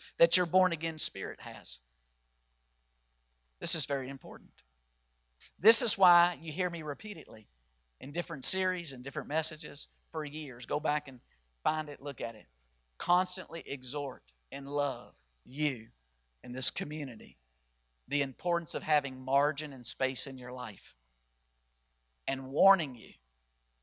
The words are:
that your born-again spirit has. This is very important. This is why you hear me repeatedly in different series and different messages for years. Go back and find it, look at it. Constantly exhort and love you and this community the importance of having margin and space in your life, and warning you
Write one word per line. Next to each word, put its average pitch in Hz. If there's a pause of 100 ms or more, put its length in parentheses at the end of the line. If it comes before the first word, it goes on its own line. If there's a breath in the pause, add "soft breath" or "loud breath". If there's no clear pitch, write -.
(180 loud breath)
that 165
your 180
born-again 165
spirit -
has. 113 (1800)
This 170
is 151
very 135
important. 170 (960 soft breath)
This 208
is 226
why 175
you 160
hear 175
me 170
repeatedly 147 (520)
in 143
different 151
series 180
and 127
different 135
messages 151 (220)
for 156
years. 139
Go 147
back 147
and 131 (440)
find 156
it, 143
look 139
at 117
it. 107 (500)
Constantly 175
exhort 139 (180)
and 139
love 139 (320)
you 127 (520)
and 123
this 131
community 139 (680)
the 143
importance 170
of 143
having 135
margin 143
and 123
space 135
in 131
your 123
life, 110 (1300)
and 135
warning 165
you 104 (680)